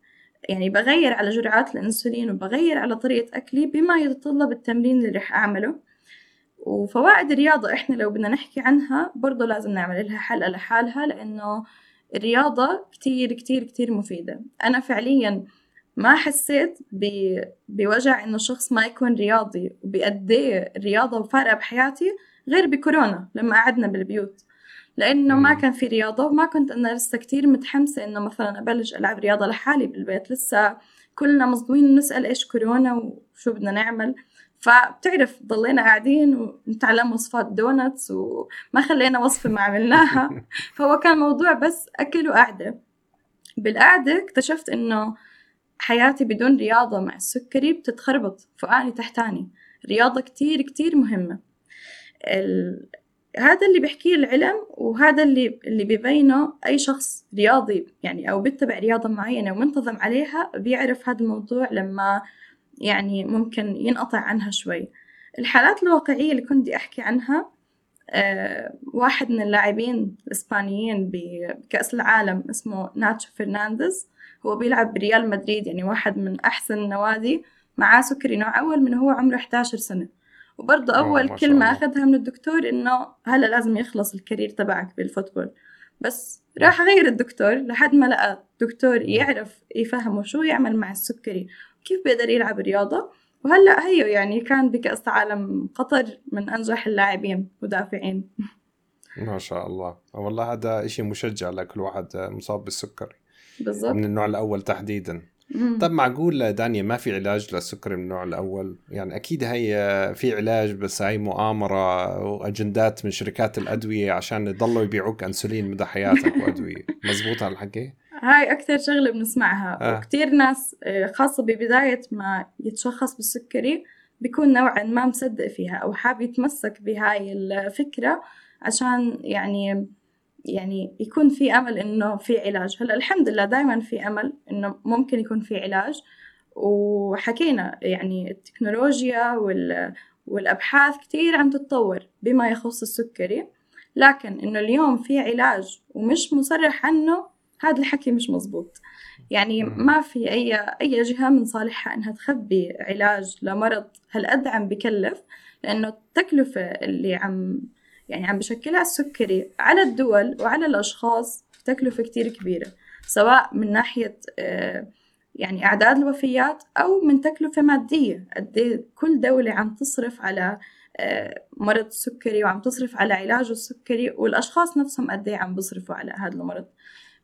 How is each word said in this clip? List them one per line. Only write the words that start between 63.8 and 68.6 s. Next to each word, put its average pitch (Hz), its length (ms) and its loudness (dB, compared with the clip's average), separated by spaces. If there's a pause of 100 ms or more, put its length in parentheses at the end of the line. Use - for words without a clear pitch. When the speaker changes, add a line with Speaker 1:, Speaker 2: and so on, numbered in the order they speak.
Speaker 1:
عنها 208 320 -4
شوي. 175 380 -8 (500)
الحالات 262 440 4
الواقعية 311 480 2
اللي 262 120 0
كنت 277 180 2
بدي - 160 -2
أحكي - 260 -10
عنها، 254 480 -2 (600)
آه، 196 640 -4 (200)